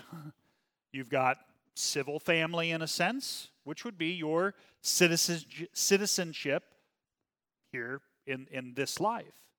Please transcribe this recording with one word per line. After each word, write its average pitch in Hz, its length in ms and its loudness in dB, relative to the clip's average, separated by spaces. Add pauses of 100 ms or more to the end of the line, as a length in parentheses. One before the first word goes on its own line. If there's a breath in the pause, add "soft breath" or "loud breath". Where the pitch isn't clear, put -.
(100)
<laughs> - 800 -20
you've 131 180 -8
got 131 280 4 (380)
civil 143 440 -2
family 165 520 2
in 165 100 -2
a 160 60 -4
sense, 214 640 -2 (140)
which 156 220 -10
would 233 100 -10
be 165 180 -2
your 170 420 0 (260 soft breath)
citizen-, 165 920 2
citizenship 175 880 2 (1080)
here 127 300 -6 (240)
in, 131 240 -6
in 127 240 -8
this 131 260 -4
life. - 360 -2 (240)